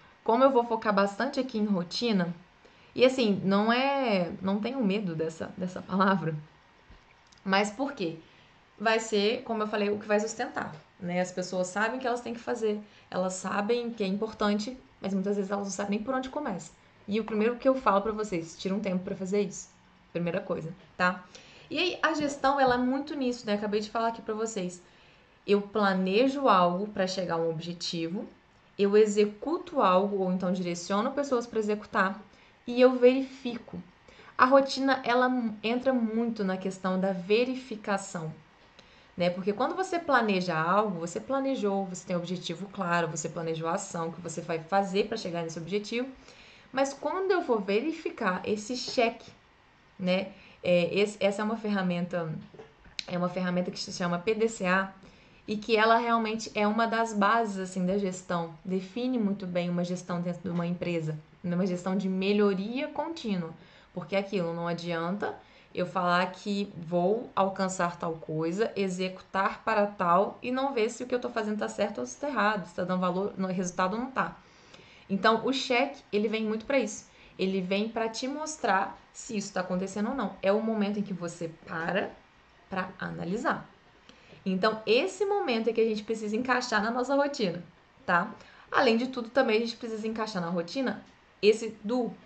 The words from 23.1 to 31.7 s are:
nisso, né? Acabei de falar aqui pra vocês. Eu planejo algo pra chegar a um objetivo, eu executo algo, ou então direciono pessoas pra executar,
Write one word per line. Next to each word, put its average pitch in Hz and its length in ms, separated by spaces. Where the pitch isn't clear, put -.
nisso, 247 300
né? 208 80
Acabei 208 260
de 208 100
falar 226 200
aqui 233 120
pra 220 120
vocês. 214 480
Eu 202 160
planejo 208 880
algo 180 380
pra 190 200
chegar 180 280
a - 20
um 165 120
objetivo, 170 800
eu 202 200
executo 220 840
algo, 196 360
ou 185 160
então 185 180
direciono 185 600
pessoas 262 360
pra 220 120
executar, 208 640